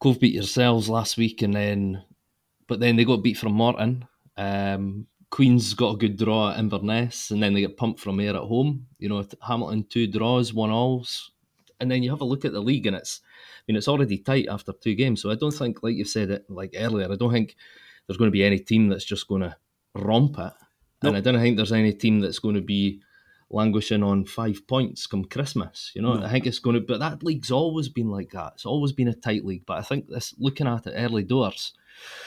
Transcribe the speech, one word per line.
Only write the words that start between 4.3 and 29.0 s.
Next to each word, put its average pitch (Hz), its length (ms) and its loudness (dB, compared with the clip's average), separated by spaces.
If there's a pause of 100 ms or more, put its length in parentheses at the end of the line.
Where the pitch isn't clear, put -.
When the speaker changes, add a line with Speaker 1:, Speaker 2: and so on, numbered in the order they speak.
Speaker 1:
Um, 98 680 -4 (220)
Queen's 123 460 4
got 110 200 2
a 107 40 -4
good 104 180 0
draw 107 360 2
at - 60 -6
Inverness, 107 720 -2
and 107 120 0
then 101 100 4
they 101 80 4
get 98 160 -2
pumped - 240 -2
from 98 200 -4
Ayr 104 160 0
at 76 60 -4
home. 131 440 0 (120)
You 101 120 -4
know, 104 120 -2
t-, - 200 -16
Hamilton, 110 480 -2
two 117 160 0
draws, 110 480 0
one 110 160 0
alls. 123 640 -2 (480)
And 127 100 -2
then 127 120 2
you 123 80 0
have 147 120 -4
a - 20 0
look 135 220 -2
at 131 60 -4
the 101 80 -6
league, 113 260 0
and 95 100 0
it's, - 280 -10
I - 440 -20
mean, 110 80 2
it's 104 120 -2
already 139 300 2
tight 135 300 0
after 101 240 -8
two 107 220 -2
games. 117 260 2
So 101 100 -4
I 110 40 -2
don't 147 180 -2
think, 123 300 -4
like 113 140 -2
you 107 100 -4
said 104 240 -2
it, 101 180 -6
like, 95 300 -12
earlier, 101 340 -2
I 101 40 -2
don't 120 160 2
think 113 240 0 (500)
there's 95 100 -8
gonna 110 140 2
be 98 140 4
any 101 160 4
team 110 280 4
that's 98 160 -2
just - 240 -8
gonna 95 280 -2 (380)
romp 117 440 2
it. 87 140 -8 (500)
And - 100 4
Speaker 2:
Nope. - 40 0
Speaker 1:
I 98 40 0
don't 120 200 4
think 120 160 4
there's 104 160 0
any 110 200 4
team 107 280 2
that's 98 180 -2
gonna 104 240 0
be 98 380 0 (500)
languishing 107 520 2
on 98 220 2
five 110 420 -6
points 131 400 -2
come 98 180 -4
Christmas. - 680 -6
You 95 80 -6
know, 120 120 2
Speaker 2:
No. 107 120 -2
Speaker 1:
I - 40 -6
think 127 160 0
it's 120 140 -4
gonna, 120 200 2
but 110 200 -4
that 151 240 -6
league's 156 260 -4
always 156 380 0
been 117 200 -4
like 98 220 -6
that. 90 240 -10
It's - 120 -16
always 139 260 -2
been 123 160 0